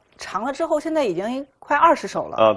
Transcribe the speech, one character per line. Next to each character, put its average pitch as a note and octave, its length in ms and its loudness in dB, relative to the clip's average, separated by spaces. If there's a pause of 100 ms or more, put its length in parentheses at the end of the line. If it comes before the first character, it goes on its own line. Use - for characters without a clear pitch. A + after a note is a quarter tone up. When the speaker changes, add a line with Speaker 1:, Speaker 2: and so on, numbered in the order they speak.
(160)
Speaker 1:
长 - 280 -8
了 C#4 80 -4
之 E4 120 -4
后， D#4 140 0
现 D#4+ 160 -4
在 D4+ 100 0
已 G3 80 -2
经 A#3+ 320 -6 (140)
快 - 180 -2
二 C#4+ 180 6
十 G#3+ 120 -8
手 - 220 -6
了。 - 80 -10
Speaker 2:
啊， G#2+ 200 6